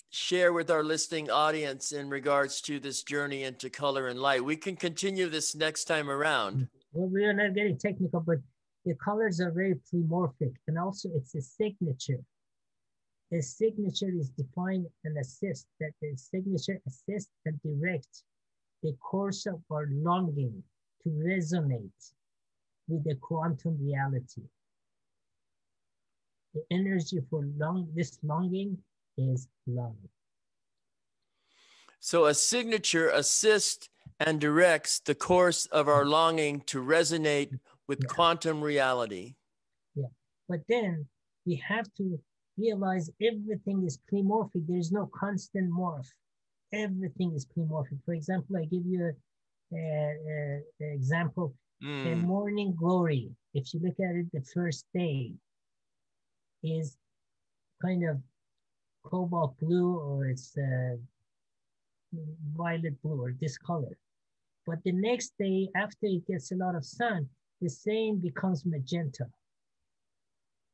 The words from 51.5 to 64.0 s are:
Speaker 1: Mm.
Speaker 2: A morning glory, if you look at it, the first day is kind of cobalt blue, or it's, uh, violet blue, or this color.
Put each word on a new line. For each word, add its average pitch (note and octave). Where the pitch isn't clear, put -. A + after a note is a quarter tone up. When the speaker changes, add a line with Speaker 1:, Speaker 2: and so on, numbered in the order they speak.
Speaker 1:
Mm. C#3+
Speaker 2:
A -
morning G3
glory, E3
if C3+
you E3
look F3+
at F3+
it, F3
the D3
first F3
day C#3+
is D#3+
kind F3
of C#3
cobalt E3+
blue, F3
or C#3
it's, B2+
uh, B2+
violet E3
blue, D3+
or B2+
this D3+
color. E3